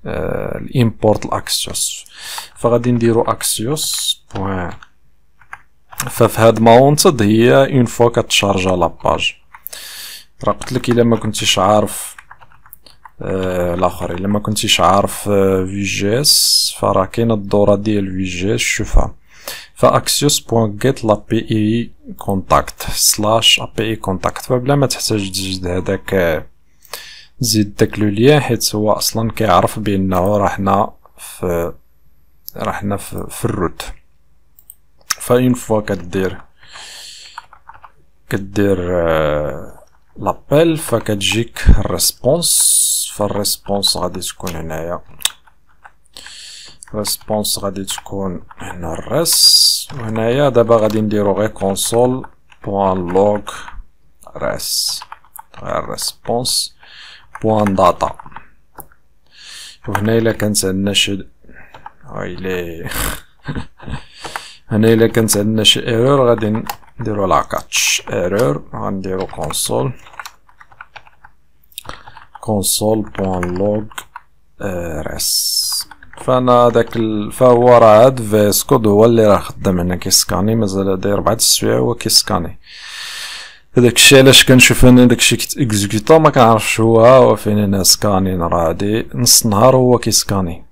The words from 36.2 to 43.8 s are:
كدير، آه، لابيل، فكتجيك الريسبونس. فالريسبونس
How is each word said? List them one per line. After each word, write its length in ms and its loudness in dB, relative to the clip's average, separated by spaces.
كدير، 500 0
آه، 920 -2
لابيل، 600 0
فكتجيك 920 -4
الريسبونس. 1500 2
فالريسبونس 840 -4